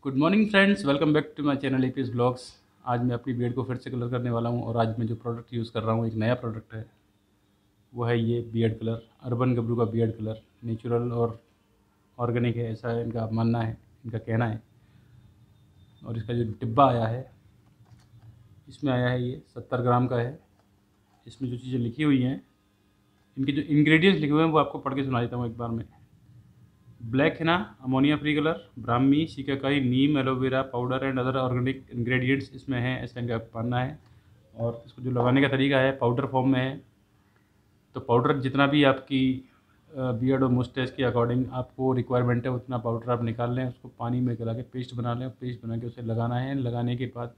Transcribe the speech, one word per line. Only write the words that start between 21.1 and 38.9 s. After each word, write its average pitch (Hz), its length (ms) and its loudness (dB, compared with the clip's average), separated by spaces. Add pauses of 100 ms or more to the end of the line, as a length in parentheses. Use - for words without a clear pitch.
इसमें 120 240 -8
जो 120 80 -6
चीज़ें 127 220 -6
लिखी 120 240 -2
हुई 139 180 4
हैं, 127 200 0 (960)
इनके 139 140 0
जो 143 100 0
इंग्रेडिएंट्स 156 600 6
लिखे 147 120 0
हुए 156 100 4
हैं, 165 80 4
वो 156 60 4
आपको 147 220 2
पढ़ 135 160 -4
के 139 80 -2
सुना 127 180 0
देता 120 140 -4
हूँ 120 160 -4
एक 113 60 -12
बार 117 120 -6
में। 113 160 -4 (1160)
ब्लैक 131 380 0
हिना, 165 160 2 (280)
अमोनिया 135 340 2
फ्री 147 180 -2
कलर, 156 240 0 (200)
ब्राह्मी, 135 480 2
शिकाकाई, 139 520 -2
नीम, 135 380 4
एलोवेरा 131 440 0
पाउडर 127 460 -2
and 131 140 -2
other 127 180 0
organic 127 420 0 (140)
ingredients 127 600 0
इसमें 131 240 -4
हैं, 127 240 -2
ऐसा 123 160 -10
इनका 120 180 -2 (180)
मानना 123 240 -2
है। 139 200 -4 (560)
और 117 300 -4
इसको - 160 -20
जो 127 100 -4
लगाने 123 300 4
का 143 60 4
तरीका 135 320 2
है, 131 180 4
पाउडर 120 280 2
फॉर्म 127 260 2
में 127 80 4
है। 131 220 -4 (1120)
तो - 40 -8
पाउडर 127 400 2
जितना 131 280 2
भी 143 160 4
आपकी, 135 380 2 (680)